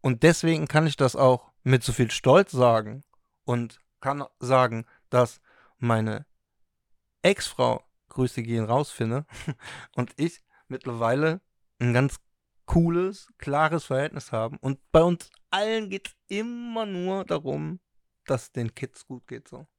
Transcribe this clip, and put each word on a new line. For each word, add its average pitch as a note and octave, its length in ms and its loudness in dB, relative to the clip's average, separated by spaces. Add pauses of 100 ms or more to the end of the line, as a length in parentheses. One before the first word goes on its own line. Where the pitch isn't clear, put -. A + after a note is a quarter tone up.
Und B2+ 200 0
deswegen D#3+ 460 2
kann D#3 180 2
ich D3 100 -2
das C3 200 2
auch C3 360 4 (100)
mit B2+ 200 2
so B2 100 -4
viel A2+ 180 0
Stolz D#3+ 420 4
sagen A#2 500 2 (420)
und A#2+ 360 -4 (200)
kann C#3+ 240 -4 (140)
sagen, B2 460 2 (240)
dass B2 320 2 (380)
meine A2 480 -2 (960)
Ex-Frau, B2+ 600 0 (260)
Grüße B2+ 340 -4
gehen A2+ 220 -2
raus, B2+ 260 0
Finne, A#2+ 360 -4 (200)
<laughs> - 500 -12
und B2 200 -6
ich E3 260 -4 (260)
mittlerweile C3 720 -2 (380)
ein A#2+ 160 2
ganz C3+ 260 0 (460)
cooles, F3 720 0
klares D3+ 460 0
Verhältnis C#3 480 -4
haben. A2+ 260 -4
Und C3+ 220 -4 (120)
bei D#3+ 100 8
uns F3 280 0 (200)
allen G#3+ 380 -2
geht's G3 280 -10 (120)
immer A3+ 560 -6
nur F#3+ 400 -4
darum, D#3 560 -6 (440)
dass - 280 -4
den A#2 220 -6
Kids - 320 -14
gut B2+ 220 -16
geht, A#2+ 200 -18
so. C#3 180 -20 (120)